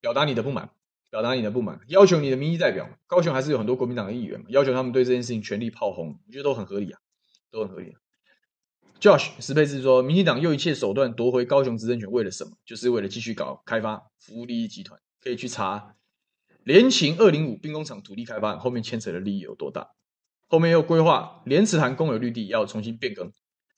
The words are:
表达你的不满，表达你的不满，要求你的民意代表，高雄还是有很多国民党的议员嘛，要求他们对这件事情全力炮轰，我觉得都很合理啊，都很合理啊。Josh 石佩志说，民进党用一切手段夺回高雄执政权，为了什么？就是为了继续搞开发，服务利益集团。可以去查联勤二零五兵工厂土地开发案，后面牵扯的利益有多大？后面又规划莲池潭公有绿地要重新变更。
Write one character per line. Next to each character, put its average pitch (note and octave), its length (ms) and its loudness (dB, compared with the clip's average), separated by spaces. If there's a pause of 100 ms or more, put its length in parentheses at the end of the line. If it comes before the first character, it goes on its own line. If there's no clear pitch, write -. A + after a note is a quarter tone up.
表 A#2 120 -2
达 C#3 120 2
你 C#3+ 80 0
的 A2+ 100 -2
不 C#3 80 -6
满， - 180 -8 (400)
表 A2 120 -4
达 A#2+ 120 0
你 B2+ 80 -2
的 G#2+ 80 -2
不 A#2+ 120 -2
满， F2+ 260 -6
要 F#3+ 180 8
求 F3+ 140 6
你 C#3 100 -2
的 C3 60 0
民 C#3+ 160 -2
意 E3+ 60 -2
代 D#3 140 0
表， - 360 -10
高 F3+ 140 4
雄 D#3 120 2
还 C3 80 0
是 D3 100 -2
有 C3+ 60 2
很 A2 80 -4
多 B2 100 0
国 B2+ 120 -2
民 B2 80 -6
党 A2 100 -4
的 F#2+ 60 -6
议 A#2+ 120 -6
员 D#2 180 -10
嘛， D2+ 80 -20
要 C3+ 160 4
求 C3 80 2
他 C3 100 0
们 B2+ 80 -6
对 B2+ 140 4
这 B2 80 2
件 B2 100 0
事 A#2+ 80 -8
情 A2 100 -4
全 G2+ 160 -6
力 A#2 120 -4
炮 G#2 220 -4
轰， E2 360 -10
我 G#2+ 40 -20
觉 B2+ 60 -16
得 C#3 60 -8
都 C#3+ 100 2
很 A2 120 -8
合 G2 140 -8
理 F#2+ 120 -6
啊， - 80 -20 (500)
都 A2 120 -8
很 G2+ 80 -6
合 F#2 100 -16
理 F2+ 120 -14
啊。 - 80 -20 (1000)
Josh G3 300 6 (100)
石 C3 140 -8
佩 D3+ 100 4
志 C#3 200 -2
说， B2+ 180 6
民 C#3 140 0
进 F#3+ 100 4
党 C3+ 160 2
用 D#3+ 140 2
一 - 20 0
切 D#3 160 -2
手 A2 180 -2
段 B2 220 0
夺 A#2+ 180 0
回 B2 140 0
高 C#3 180 4
雄 A#2+ 140 -4
执 A2 80 -10
政 A#2+ 140 -2
权， G2+ 120 -10
为 A#2 120 0
了 F#2+ 80 -8
什 - 120 -12
么？ - 220 -18
就 A#2 100 -16
是 A#2+ 140 -2
为 A#2 100 2
了 G2 80 -2
继 G#2+ 120 -10
续 A2+ 120 -8
搞 C#2 320 -8
开 A2+ 160 -4
发， A2 380 -8
服 A2+ 220 -18
务 A#2+ 60 -12
利 A#2 180 -4
益 A2 40 -6
集 G2 140 -16
团。 - 180 -20 (220)
可 B2+ 80 -8
以 A#2+ 60 -4
去 B2 120 -8
查 G#2 480 -8 (680)
联 G#3 260 8
勤 D#3+ 300 2
二 A3 100 8
零 D#3 180 2
五 A2+ 80 -6
兵 D3+ 160 -12
工 D#3 140 -8
厂 G2+ 160 -16
土 G2+ 140 -20
地 A#2 100 -8
开 A2+ 140 -10
发 G#2+ 100 0
案， F2 100 -6
后 B2+ 120 -4
面 A#2+ 100 -4
牵 A2+ 180 -8
扯 G2+ 120 -8
的 E2+ 80 -6
利 G2 180 -4
益 - 20 -8
有 - 140 -12
多 C#2+ 160 -10
大？ - 220 -12 (560)
后 E3 100 4
面 E3 140 4
又 E3 100 6
规 E3 180 2
划 D#3 460 2
莲 D3 180 4
池 G#3 140 2
潭 C3 180 2
公 D#3+ 120 0
有 A#2+ 100 -2
绿 A#2+ 140 -4
地 A2+ 160 -8
要 A2 180 0
重 G#2+ 180 -8
新 A2+ 140 -8
变 A#2 160 -6
更。 G2 180 -12 (460)